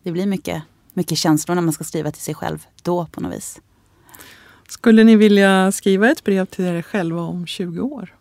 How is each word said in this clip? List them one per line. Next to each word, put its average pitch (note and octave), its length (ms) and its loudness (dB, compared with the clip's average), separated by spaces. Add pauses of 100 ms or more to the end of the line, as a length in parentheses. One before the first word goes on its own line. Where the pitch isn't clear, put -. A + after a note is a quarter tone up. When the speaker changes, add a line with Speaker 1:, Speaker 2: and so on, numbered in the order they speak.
Speaker 1:
Det F3 100 -8
blir F#3 140 -4
mycket, F3 360 -6 (320)
mycket E3 240 -4
känslor D#3 360 0
när F3+ 80 0
man D#3+ 100 0
ska D#3 120 -8
skriva D3+ 260 -6
till - 120 -16
sig D#3 120 -8
själv D#3 320 -10 (160)
då F3 240 -4
på - 140 -16
något - 160 -8
vis. - 240 -16 (1080)
Speaker 2:
Skulle A3 360 4
ni A3+ 120 8
vilja G3 560 4
skriva G3 380 2
ett - 140 -4
brev F#3+ 220 0
till - 180 -8
er E3+ 180 -4
själva E3+ 380 -6
om E3+ 260 -8
tjugo F3 340 -10
år? B3 400 -10